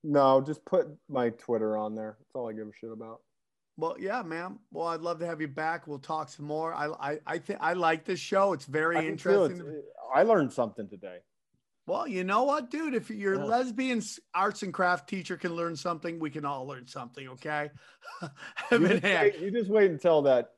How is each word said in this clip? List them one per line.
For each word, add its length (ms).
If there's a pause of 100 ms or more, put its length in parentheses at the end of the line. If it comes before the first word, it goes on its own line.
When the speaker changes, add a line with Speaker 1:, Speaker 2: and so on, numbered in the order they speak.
Speaker 1:
No, 400
just 240
put 200 (220)
my 220
Twitter 480
on 160
there. 240
That's 160
all 120
I 60
give 160
a 100
shit 140
about. 280 (580)
Speaker 2:
Well, 200
yeah, 240
man. 360 (120)
Well, 180
I'd 120
love 200
to 60
have 140
you 80
back. 380
We'll 120
talk 300
some 160
more. 300
I, 140 (240)
I, 140
I 120
think 240
I 100
like 320
this 160
show. 320
It's 140
very 320
Speaker 1:
I 20
do 60
too. 60
Speaker 2:
interesting 440
Speaker 1:
It's, 80
Speaker 2:
to 80
me. 80 (340)
Speaker 1:
I 100
learned 280
something 380
today. 300 (680)
Speaker 2:
Well, 200
you 160
know 220
what, 260
dude? 240
If 140
your 280
Speaker 1:
Yeah. 80
Speaker 2:
lesbian 540
s-, 220 (140)
arts 280
and 120
craft 340
teacher 300
can 180
learn 180
something, 440
we 100
can 160
all 220
learn 200
something, 420
okay? 420 (500)
<laughs> 20
Speaker 1:
You 60 (440)
Speaker 2:
Evan 180
Speaker 1:
just 140
Speaker 2:
Hand. 280
Speaker 1:
wait, 80
you 100
just 200
wait 200
until 320
that 360